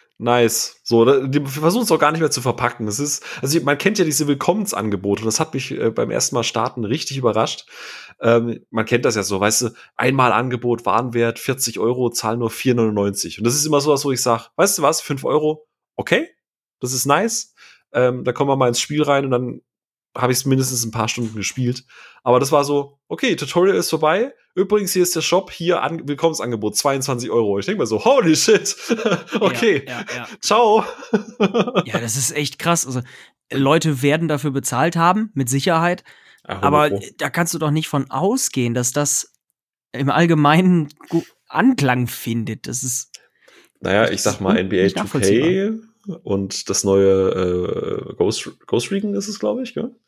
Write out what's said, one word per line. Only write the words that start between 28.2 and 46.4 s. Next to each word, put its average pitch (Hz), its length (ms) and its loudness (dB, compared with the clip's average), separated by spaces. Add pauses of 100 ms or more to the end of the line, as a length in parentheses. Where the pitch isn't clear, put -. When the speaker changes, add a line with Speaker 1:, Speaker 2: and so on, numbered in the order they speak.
Speaker 1:
shit. - 400 2 (320)
<laughs> - 320 -4
Okay. 196 480 2
Speaker 2:
Ja, 120 140 -10
ja, - 40 -10 (120)
ja. 120 100 -12 (140)
Speaker 1:
Ciao. 214 420 4 (300)
<laughs> 214 720 -2
Speaker 2:
Ja, - 140 -4
das 113 180 -4
ist 135 180 -4
echt 147 240 -4
krass. 170 260 0
Also, 127 140 -6 (500)
Leute 139 520 2
werden 156 260 2
dafür 147 240 -2
bezahlt 139 460 -2
haben, 190 360 2
mit 135 140 -2
Sicherheit. 165 560 0 (420)
Speaker 1:
Ja, - 100 -8
hundert 95 100 -8
Speaker 2:
Aber 151 240 4
Speaker 1:
Pro. 147 120 -2 (160)
Speaker 2:
da 143 120 -4
kannst 170 240 -2
du 165 60 -6
doch 151 120 0
nicht 156 160 0
von 135 240 -4
ausgehen, 139 640 0
dass 120 180 -2
das - 400 -2 (640)
im 135 160 0
Allgemeinen 165 800 4 (180)
gu-, 165 160 0 (240)
Anklang 143 600 2
findet. 113 600 -6
Das 123 160 -6
ist - 280 -6 (680)
Speaker 1:
Naja, 98 220 2
Speaker 2:
das 113 100 4
Speaker 1:
ich 92 100 -4
sag 104 120 0
Speaker 2:
ist - 80 -8
Speaker 1:
mal, 95 100 2
Speaker 2:
un-, 87 60 4
Speaker 1:
N 95 100 0
B 92 140 2
A - 20 6
Speaker 2:
nicht 95 140 2
nachvollziehbar. 135 520 2
Speaker 1:
two 196 280 0
K 226 100 -18 (360)
und 98 440 -4